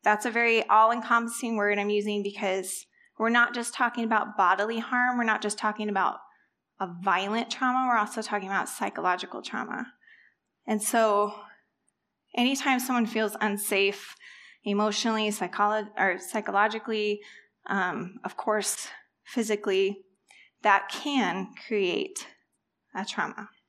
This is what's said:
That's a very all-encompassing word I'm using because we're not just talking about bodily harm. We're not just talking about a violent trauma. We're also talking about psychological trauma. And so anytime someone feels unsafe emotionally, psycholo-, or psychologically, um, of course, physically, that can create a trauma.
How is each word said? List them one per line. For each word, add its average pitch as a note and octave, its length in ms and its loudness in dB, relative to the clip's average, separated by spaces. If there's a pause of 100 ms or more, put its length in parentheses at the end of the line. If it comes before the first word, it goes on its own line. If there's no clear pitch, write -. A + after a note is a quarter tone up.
That's G#3 220 2
a A#3 60 -2
very A3+ 380 4
all-encompassing A#3 880 4
word G#3 200 2
I'm G3+ 120 -2
using G#3 340 0
because G3 640 -4 (320)
we're A3 120 2
not A#3+ 240 4
just A#3+ 200 -6
talking A#3 320 0
about A3 320 2
bodily G3+ 420 4
harm. B3 380 0
We're A#3 80 0
not G#3+ 160 2
just G#3 160 -4
talking G#3+ 320 -2
about F#3+ 280 0 (640)
a F#3+ 80 -4 (160)
violent G3+ 480 0
trauma. B3+ 360 0
We're A#3+ 100 4
also G#3+ 240 -2
talking G3+ 260 -4
about G3 220 -2
psychological F3+ 720 -2
trauma. - 460 -8 (760)
And G#3+ 160 -2
so G#3 520 2 (1000)
anytime C4 440 2
someone B3 260 0
feels G#3+ 360 -2
unsafe G3+ 760 0 (480)
emotionally, G#3+ 680 0
psycholo-, G#3 680 0
or F3+ 220 2
psychologically, G#3 1000 0 (480)
um, F3+ 560 -4
of - 140 -8
course, - 500 -2 (380)
physically, G#3 760 0 (600)
that G3+ 280 4
can F#3+ 600 -2 (180)
create - 580 -2 (680)
a F#3 80 -6
trauma. - 460 -6 (200)